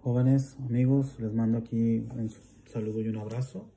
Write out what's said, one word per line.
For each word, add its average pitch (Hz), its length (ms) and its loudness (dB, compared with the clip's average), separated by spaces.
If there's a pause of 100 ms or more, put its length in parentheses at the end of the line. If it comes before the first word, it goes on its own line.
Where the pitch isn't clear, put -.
Jóvenes, 131 540 2 (100)
amigos, 127 540 2
les 110 140 4
mando 113 240 2
aquí 113 480 0 (100)
un 113 160 -6 (340)
saludo 110 360 -6
y 110 80 -4
un 110 80 -4
abrazo. 117 600 -6